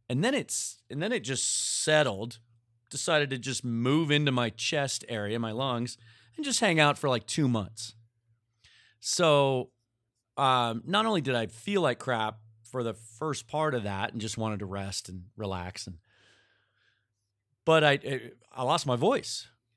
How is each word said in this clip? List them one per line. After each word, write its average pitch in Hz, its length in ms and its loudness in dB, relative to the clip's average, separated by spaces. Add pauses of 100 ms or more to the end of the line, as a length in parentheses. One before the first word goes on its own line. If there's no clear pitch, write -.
And 127 120 0
then 254 120 2
it's, - 560 -6
and 143 120 -6
then 214 120 -2
it 196 80 -2
just - 600 -2
settled, 120 580 0 (500)
decided 147 400 0
to 131 80 -4
just 123 260 -6
move 127 480 2
into 147 220 4
my 120 160 2
chest - 580 -2
area, 107 320 -2
my 113 120 -4
lungs, 120 460 -4 (380)
and 311 80 -6
just 277 160 0
hang 185 180 4
out 147 200 6
for, 151 100 -2
like, 123 180 0
two 151 220 0
months. 110 480 -4 (1040)
So, 139 680 4 (680)
um, 120 520 2
not 208 180 0
only 208 160 2
did 135 140 0
I 113 100 0
feel 196 360 -2
like 127 180 2
crap 110 400 -2 (240)
for 127 180 -6
the 113 140 -2
first - 520 -8
part 151 280 -2
of 113 80 -2
that 101 300 -4
and 117 60 -6
just 107 160 -6
wanted 110 240 -4
to 104 60 -8
rest 98 420 -8
and 92 180 -14 (120)
relax, 92 480 -6
and, 90 120 -12 (1700)
but 160 180 8
I, 147 80 8
I, 139 300 -2 (300)
I 127 120 -6
lost 139 240 0
my 123 80 2
voice. 185 500 -2 (320)